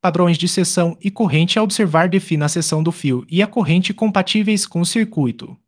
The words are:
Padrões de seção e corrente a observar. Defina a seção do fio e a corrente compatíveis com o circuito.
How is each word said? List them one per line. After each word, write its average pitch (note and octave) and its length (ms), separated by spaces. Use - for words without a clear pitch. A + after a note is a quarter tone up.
Padrões F3 360
de F3 100
seção F3 520
e G3 120
corrente F3+ 480
a G#3+ 40
observar. F3+ 460
Defina E3 360
a D3 40
seção D#3 320
do E3 100
fio B2+ 380
e F3+ 140
a G3+ 40
corrente F#3 460
compatíveis G#3 720
com E3+ 160
o F3 40
circuito. E3+ 720